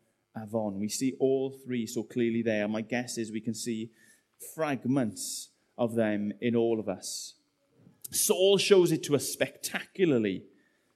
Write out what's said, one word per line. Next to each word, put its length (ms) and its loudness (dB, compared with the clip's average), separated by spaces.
Avon. 440 -4
We 80 -2
see 300 -2
all 320 2
three 360 -6
so 160 -4
clearly 400 0
there. 240 0
My 160 -2
guess 360 -6
is 120 -4
we 100 -6
can 140 -4
see 360 -6
fragments 960 -2
of 160 0
them 460 0
in 160 2
all 240 2
of 80 -6
us. 460 -8
Saul 460 4
shows 360 6
it 120 -2
to 120 0
us 120 0
spectacularly, 1160 -2